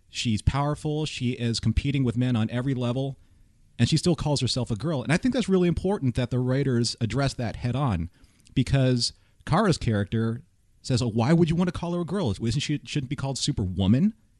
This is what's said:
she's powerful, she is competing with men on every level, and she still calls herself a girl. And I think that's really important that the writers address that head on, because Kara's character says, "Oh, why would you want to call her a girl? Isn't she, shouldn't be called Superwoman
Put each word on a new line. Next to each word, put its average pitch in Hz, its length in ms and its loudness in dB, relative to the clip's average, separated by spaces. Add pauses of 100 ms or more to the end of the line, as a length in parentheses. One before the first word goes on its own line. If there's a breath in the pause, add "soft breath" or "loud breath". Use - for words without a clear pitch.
she's 110 320 -2
powerful, 151 640 -2
she 123 260 -4
is 117 280 -2
competing 135 440 0
with 113 140 -2
men 123 180 0
on 110 140 0
every 127 240 -4
level, 127 440 -4 (600)
and 120 80 6
she - 80 2
still 165 200 2
calls 147 260 -2
herself 123 280 -2
a 120 60 -4
girl. 135 260 -4
And 139 120 0
I 180 40 4
think 254 160 0
that's 254 140 -2
really 180 220 4
important 170 460 0
that 123 140 0
the 127 100 0
writers 127 600 0
address 120 360 0
that 117 200 -6
head 123 200 -4
on, 101 340 0 (440 soft breath)
because 127 600 2 (320)
Kara's 190 320 2
character 113 640 0 (400)
says, 123 200 0
"Oh, 123 60 0
why 113 240 2
would 170 180 6
you 170 60 0
want 175 180 0
to - 60 -10
call 175 140 -4
her 175 80 -2
a 170 40 -4
girl? 175 260 -2
Isn't 113 280 -2
she, 147 240 -2
shouldn't 131 260 -6
be 143 60 -6
called 135 220 -4
Superwoman 101 760 2 (260)